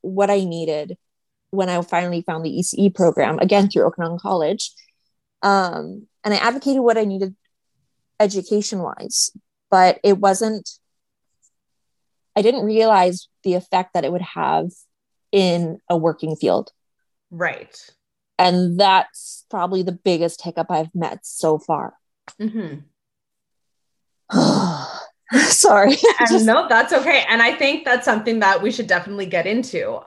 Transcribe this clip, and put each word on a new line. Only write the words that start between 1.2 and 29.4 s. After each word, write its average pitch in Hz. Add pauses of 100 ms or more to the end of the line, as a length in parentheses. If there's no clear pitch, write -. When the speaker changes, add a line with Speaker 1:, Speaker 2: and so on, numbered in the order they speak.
Speaker 1:
when 190
I 180
finally 175
found 165
the 160
E -
C -
E 202
program, 156
again, 196
through 131
Okanagan -
College. 185 (680)
Um, 185 (160)
and 208
I 202
advocated 269
what 233
I 220
needed 196 (840)
education-wise, 202 (380)
but 185
it 196
wasn't, 202 (1700)
I -
didn't 226
realize 214 (140)
the 185
effect 180
that 175
it 139
would 175
have 165 (600)
in 175 (100)
a 175
working 160
field. - (600)
Speaker 2:
Right. 170 (600)
Speaker 1:
And 180
that's -
probably 185
the 175
biggest 170
hiccup -
I've 160
met -
so 156
far. 156 (420)
Speaker 2:
Mm-hmm. 208 (1500)
Speaker 1:
<sighs> 175 (560)
Sorry. 254 (100)
<laughs> 440
Speaker 2:
And 240
Speaker 1:
Just 226
Speaker 2:
no, 269
that's 240
okay. 269
And 233
I 233
think 294
that's 247
something 226
that 190
we 214
should 220
definitely 202
get 170